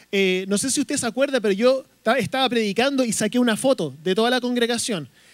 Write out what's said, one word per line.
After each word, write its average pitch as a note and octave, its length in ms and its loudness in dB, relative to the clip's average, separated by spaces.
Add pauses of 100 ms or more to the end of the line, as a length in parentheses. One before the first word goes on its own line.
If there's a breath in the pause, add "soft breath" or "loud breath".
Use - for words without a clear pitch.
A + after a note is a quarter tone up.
(100)
eh, F#3+ 380 0
no G3+ 80 0
sé C4+ 140 -4
si D4 100 -2
usted C#4+ 160 -4
se C4 100 -4
acuerda, C4 340 0
pero G3+ 120 0
yo B3+ 320 2 (180)
ta-, A#3+ 160 2
estaba C4 300 0
predicando B3 560 0
y A3+ 80 -2
saqué A3 260 -2
una A#3+ 180 2
foto G#3+ 460 0
de F#3 120 0
toda A3+ 160 2
la B3 100 0
congregación. A#3 680 -2 (260 soft breath)